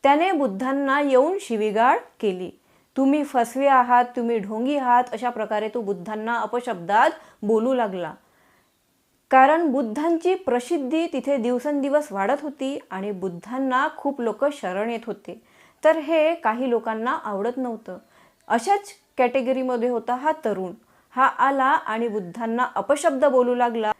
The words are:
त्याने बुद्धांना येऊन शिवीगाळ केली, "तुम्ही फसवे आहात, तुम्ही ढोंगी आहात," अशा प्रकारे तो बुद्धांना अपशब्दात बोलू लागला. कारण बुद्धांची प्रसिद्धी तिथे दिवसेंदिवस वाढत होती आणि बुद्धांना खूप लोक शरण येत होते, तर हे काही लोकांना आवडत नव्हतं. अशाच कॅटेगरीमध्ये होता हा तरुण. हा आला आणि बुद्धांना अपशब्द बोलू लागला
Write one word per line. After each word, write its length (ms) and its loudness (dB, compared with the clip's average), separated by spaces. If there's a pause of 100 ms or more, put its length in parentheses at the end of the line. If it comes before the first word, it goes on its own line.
त्याने 300 4
बुद्धांना 680 0
येऊन 400 4
शिवीगाळ 580 2 (220)
केली, 300 -4 (460)
"तुम्ही 280 2
फसवे 420 0
आहात, 380 6
तुम्ही 340 -2
ढोंगी 380 -4
आहात," 360 4
अशा 180 -4
प्रकारे 380 -4
तो 120 -4
बुद्धांना 540 -6
अपशब्दात 760 0 (320)
बोलू 320 2
लागला. 400 -2 (1160)
कारण 420 6
बुद्धांची 600 0
प्रसिद्धी 720 -2
तिथे 300 -2
दिवसेंदिवस 760 -2
वाढत 300 -2
होती 360 -8 (120)
आणि 200 -8
बुद्धांना 840 -4
खूप 240 -6
लोक 320 -2
शरण 380 -6
येत 160 -6
होते, 360 -12 (420)
तर 120 6
हे 380 2
काही 360 -2
लोकांना 540 -2
आवडत 320 -4
नव्हतं. 420 -8 (500)
अशाच 400 0 (300)
कॅटेगरीमध्ये 680 0
होता 260 -2
हा 180 -2 (120)
तरुण. 280 -2 (380)
हा 160 2
आला 380 2
आणि 440 0
बुद्धांना 680 -4
अपशब्द 500 0
बोलू 300 4
लागला 460 0